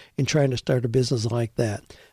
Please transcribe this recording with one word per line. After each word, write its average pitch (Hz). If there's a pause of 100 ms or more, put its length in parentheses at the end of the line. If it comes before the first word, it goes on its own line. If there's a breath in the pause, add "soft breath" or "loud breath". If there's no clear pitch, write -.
(160 loud breath)
in 139
trying 139
to 123
start 127
a 123
business 117
like 117
that. 110 (180 loud breath)